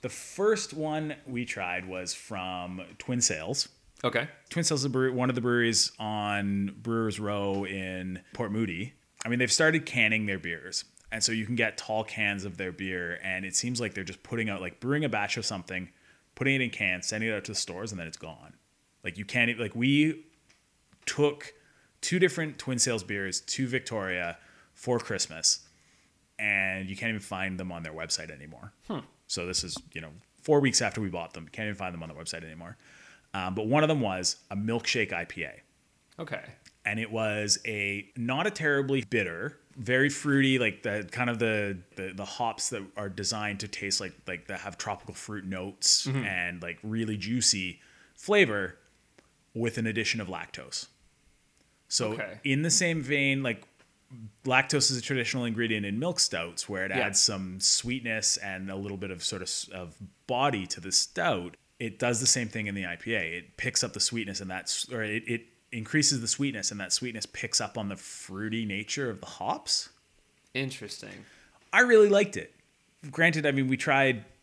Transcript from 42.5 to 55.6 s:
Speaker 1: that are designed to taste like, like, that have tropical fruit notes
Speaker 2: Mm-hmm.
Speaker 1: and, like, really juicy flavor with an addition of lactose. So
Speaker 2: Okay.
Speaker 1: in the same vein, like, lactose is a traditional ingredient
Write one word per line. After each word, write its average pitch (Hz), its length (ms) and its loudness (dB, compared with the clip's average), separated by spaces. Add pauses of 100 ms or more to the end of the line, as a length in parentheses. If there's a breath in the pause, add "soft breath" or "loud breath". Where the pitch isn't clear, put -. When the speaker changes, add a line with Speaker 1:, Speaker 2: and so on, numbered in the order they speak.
Speaker 1:
that 110 120 -6 (160)
are 101 120 -4
designed 101 500 -2
to 104 80 -6
taste - 340 -2
like, 92 120 -8 (140)
like, 90 200 -6
that 95 140 -8
have 98 160 -8
tropical - 360 -6
fruit 104 320 -10
notes 95 640 2
Speaker 2:
Mm-hmm. 131 180 0
Speaker 1:
and, 87 380 -2
like, 87 180 -8
really 110 360 -2
juicy 98 640 0 (340 soft breath)
flavor 110 600 4 (760)
with 113 240 0
an 113 80 0
addition 110 360 0
of 95 60 -6
lactose. 82 600 -8 (1040)
So 110 240 0
Speaker 2:
Okay. 107 300 -6
Speaker 1:
in 139 200 4
the 165 80 4
same 165 300 4
vein, 139 420 2
like, 117 200 -2 (840)
lactose 131 440 4
is 131 80 -2
a 120 40 -6
traditional 123 440 -2
ingredient 113 400 0